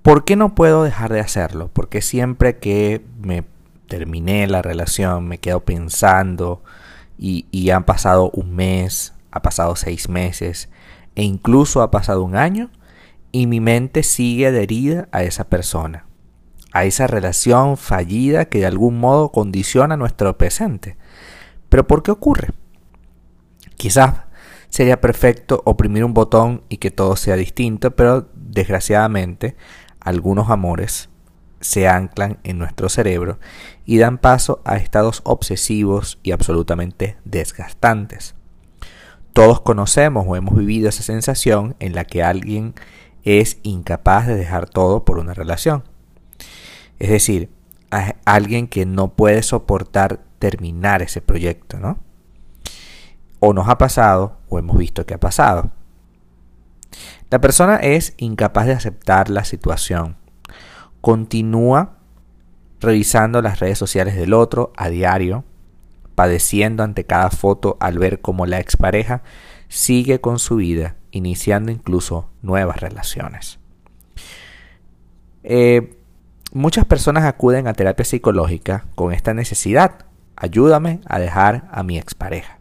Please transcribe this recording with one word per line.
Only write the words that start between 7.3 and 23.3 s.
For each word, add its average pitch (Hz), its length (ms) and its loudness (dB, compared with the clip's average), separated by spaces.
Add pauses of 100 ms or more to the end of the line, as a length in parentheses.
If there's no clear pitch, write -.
y 90 200 -2
han 92 160 2
pasado 92 460 2
un 90 220 -8
mes, 92 600 -4 (160)
ha - 120 -10
pasado 85 340 -2
seis - 340 -8
meses 87 600 -6 (440)
e 104 80 -6
incluso 120 600 2
ha 107 80 0
pasado 95 320 0
un 90 120 -4
año 196 360 -2 (600)
y 123 140 0
mi 117 140 0
mente 120 420 0
sigue 123 460 0
adherida 131 640 -2
a 90 100 -2
esa 90 260 -6
persona, 82 600 -6 (640)
a 90 140 0
esa 98 200 0
relación 120 720 2
fallida 120 680 -2
que - 140 -2
de 95 60 0
algún 113 340 0
modo 139 320 2
condiciona 107 640 0
nuestro 110 440 -2
presente. 101 580 -2 (720)
¿Pero 131 160 6
por 151 160 4
qué 180 80 -2
ocurre? 214 380 0 (1300)